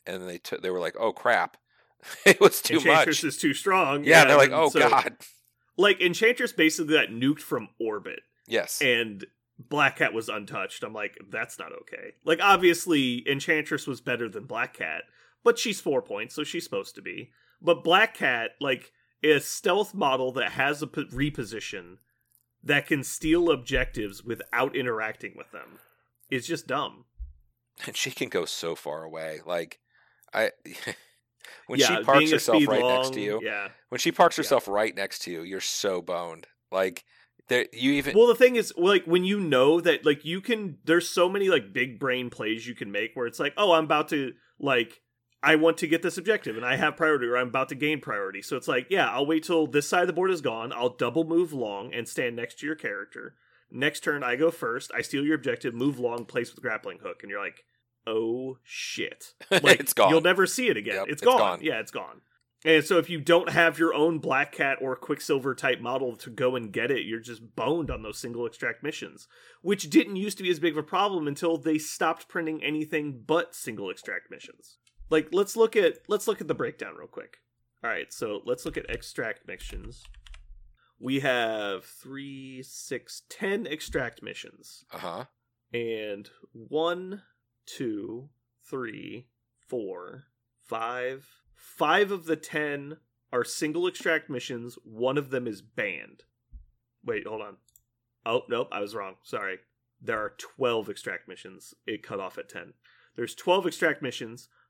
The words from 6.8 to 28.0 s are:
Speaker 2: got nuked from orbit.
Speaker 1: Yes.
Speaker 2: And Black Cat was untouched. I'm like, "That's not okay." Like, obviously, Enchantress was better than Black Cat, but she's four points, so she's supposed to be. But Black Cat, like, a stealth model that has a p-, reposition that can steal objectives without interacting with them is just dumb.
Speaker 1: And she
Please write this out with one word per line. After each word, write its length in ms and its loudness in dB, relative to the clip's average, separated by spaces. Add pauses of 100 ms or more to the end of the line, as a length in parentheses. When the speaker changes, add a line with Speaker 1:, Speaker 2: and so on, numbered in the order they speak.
Speaker 2:
got 140 4
nuked 320 0
from 280 -6 (100)
orbit. 420 -6 (260)
Speaker 1:
Yes. 340 0
Speaker 2:
And 440 0 (320)
Black 400 0
Cat 160 0
was 160 -4
untouched. 540 -8
I'm 100 -10
like, 240 -8 (120)
"That's 300 -8
not 120 -12 (100)
okay." 320 -16 (100)
Like, 180 2
obviously, 880 4
Enchantress 600 -2
was 140 -8
better 280 -4
than 160 -12
Black 300 -6
Cat, 280 -8 (400)
but 160 6
she's 220 -4
four 220 0
points, 320 -10
so 80 -4
she's 200 -6
supposed 320 -8
to 60 -16
be. 300 -12 (300)
But 220 2
Black 300 4
Cat, 380 -2 (100)
like, 300 -2 (320)
a 160 6
stealth 560 0
model 380 0
that 180 -2
has 320 0
a 40 -4
p-, 180 -8
reposition 920 -8 (680)
that 220 0
can 180 -2
steal 460 2
objectives 760 -2
without 520 -2
interacting 600 -4
with 160 -18
them 280 -18 (500)
is 160 -4
just 220 -8
dumb. 380 -6 (840)
Speaker 1:
And 80 -10
she 160 -4